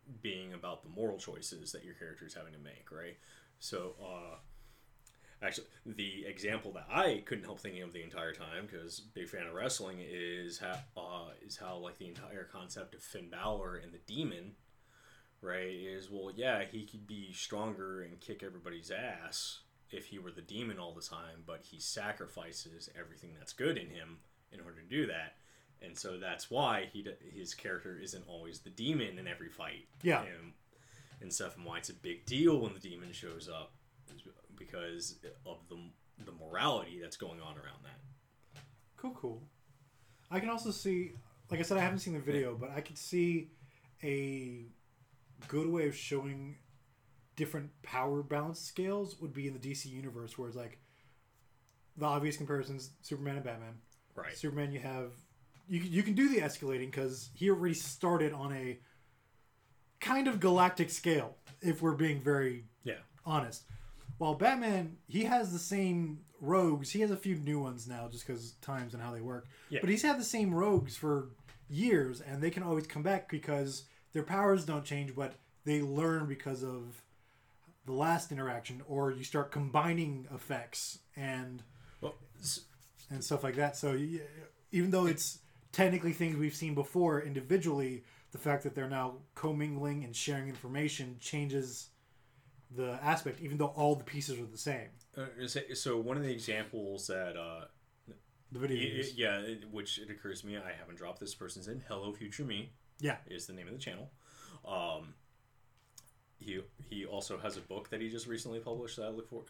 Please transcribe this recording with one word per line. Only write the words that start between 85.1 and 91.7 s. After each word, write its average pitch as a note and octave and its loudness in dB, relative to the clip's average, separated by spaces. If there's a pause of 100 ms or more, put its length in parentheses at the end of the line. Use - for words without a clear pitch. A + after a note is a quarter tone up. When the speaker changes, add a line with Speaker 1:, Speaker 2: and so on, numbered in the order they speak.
Speaker 2:
technically F3+ 6
things E3 2
we've D3 4
seen D#3 0
before D3+ 6
individually, C#3 2 (280)
the B2+ -6
fact C#3+ 4
that C#3 -2
they're C3 0
now C3 0 (120)
commingling D3 0
and A#2 -8
sharing C3+ 0
information C3 -2
changes C#3 -2 (840)